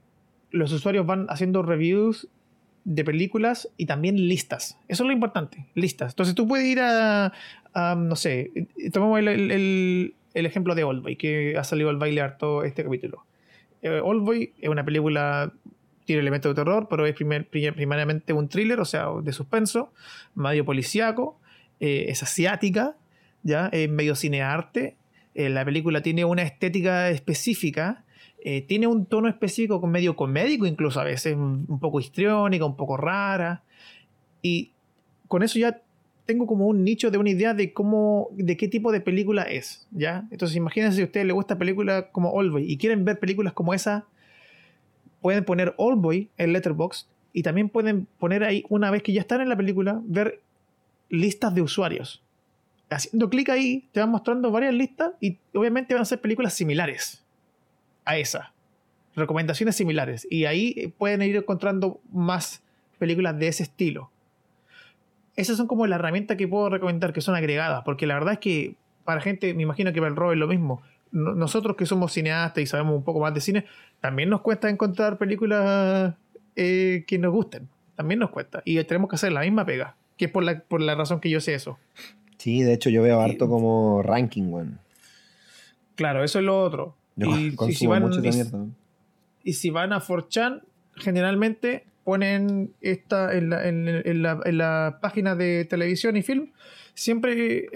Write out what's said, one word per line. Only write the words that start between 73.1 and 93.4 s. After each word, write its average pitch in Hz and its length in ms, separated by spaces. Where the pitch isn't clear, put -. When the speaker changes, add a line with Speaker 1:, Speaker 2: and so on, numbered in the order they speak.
Speaker 1:
más 151 120
de 147 80
cine, 196 260
también 135 280
nos 202 120
cuesta 214 280
encontrar 208 480
películas, 196 1000
eh, 185 500
que 185 120
nos 175 140
gusten. 135 360
También 160 240
nos 220 120
cuesta. - 340
Y 160 180
tenemos 180 260
que - 60
hacer 190 160
la 147 120
misma 202 220
pega, 127 300
que 190 80
es 165 80
por 185 100
la, 165 160
por 165 220
la 151 160
razón 156 240
que 165 100
yo 156 100
sé 151 140
eso. 135 240
Speaker 2:
Sí, 123 260
de 120 100
hecho 120 160
yo 113 140
veo 117 180
Speaker 1:
Y 110 100
Speaker 2:
harto 117 180
como 113 540
ranking, 110 420
weón. 85 340
Speaker 1:
Claro, 143 300
eso 151 140
es 190 60
lo 190 180
otro. 156 340
Speaker 2:
Yo 202 200
Speaker 1:
Y, 151 120
y - 20
si 131 60
Speaker 2:
consumo 117 340
Speaker 1:
van, 190 120
Speaker 2:
mucho 185 180
esa 120 80
Speaker 1:
y 117 40
si 120 60
Speaker 2:
mierda, 113 200
weón. 107 180
Speaker 1:
y 185 80
si 170 180
van 175 220
a 196 80
four 175 280
chan, 247 340
generalmente 208 880
ponen 196 800
esta 190 560
en 165 140